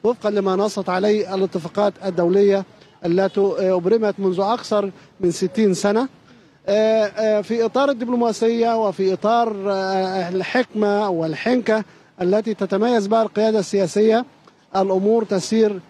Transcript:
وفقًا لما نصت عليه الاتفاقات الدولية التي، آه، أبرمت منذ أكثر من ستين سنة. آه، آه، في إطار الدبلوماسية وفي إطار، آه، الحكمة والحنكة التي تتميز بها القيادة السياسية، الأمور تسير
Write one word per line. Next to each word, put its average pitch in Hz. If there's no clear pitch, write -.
وفقًا 220
لما 196
نصت 202
عليه 196
الاتفاقات 190
الدولية 190
التي، 185
آه، 185
أبرمت 202
منذ 190
أكثر 202
من 180
ستين 190
سنة. 208
آه، 220
آه، 214
في 226
إطار 269
الدبلوماسية 233
وفي 190
إطار، 220
آه، 190
الحكمة 202
والحنكة 196
التي 208
تتميز 202
بها 226
القيادة 220
السياسية، 208
الأمور 196
تسير 208